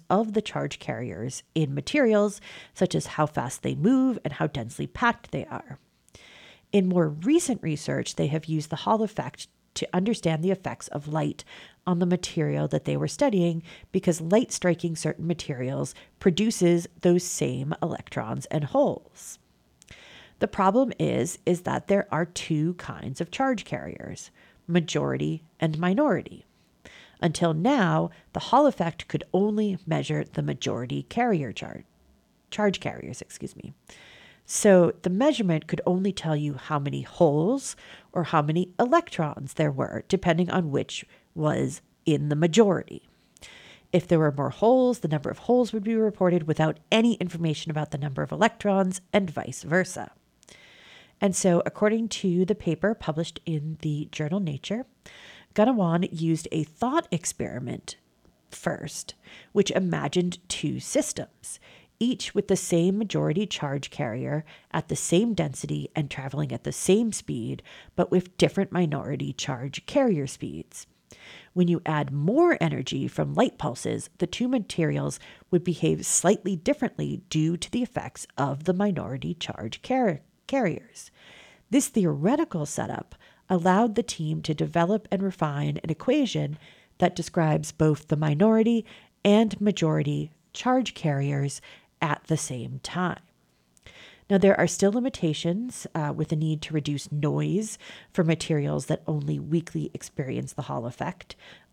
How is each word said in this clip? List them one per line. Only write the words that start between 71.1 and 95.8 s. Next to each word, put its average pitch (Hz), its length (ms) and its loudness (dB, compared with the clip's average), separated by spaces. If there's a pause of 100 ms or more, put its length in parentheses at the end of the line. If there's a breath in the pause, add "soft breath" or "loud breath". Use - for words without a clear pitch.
When 180 160 4
you 170 160 2
add 147 260 -2
more 240 480 2
energy 139 480 -2
from 143 260 -4
light 208 240 0
pulses, 113 600 -6
the 175 100 -2
two 247 220 -4
materials 151 680 -2 (320 loud breath)
would 175 140 2
behave 160 420 0
slightly 190 520 2
differently 151 720 -4
due 156 260 0
to - 160 -10
the 240 100 -2
effects - 460 -8 (100)
of 139 280 -4
the 180 80 2
minority 165 600 -2
charge - 480 -10
car-, 240 380 0 (280)
carriers. - 640 -4 (580 loud breath)
This 262 180 2
theoretical 180 800 2
setup - 500 -8 (340 soft breath)
allowed 190 460 4
the 240 80 0
team 160 380 -4
to 156 120 -2
develop 170 580 0
and 190 120 0
refine 147 600 -2
an 156 60 -6
equation 156 680 0 (400 soft breath)
that 180 180 2
describes 156 560 0
both 156 380 2
the 151 80 2
minority 214 680 4 (380 loud breath)
and 208 380 4
majority 156 680 0 (200)
charge 254 420 0
carriers 139 680 -2 (400 loud breath)
at 147 240 -2
the 160 120 0
same 127 460 -8
time. 180 380 -4 (1080 loud breath)
Now, 202 100 6
there 196 200 8
are 175 80 4
still 196 240 2
limitations, 226 1040 -2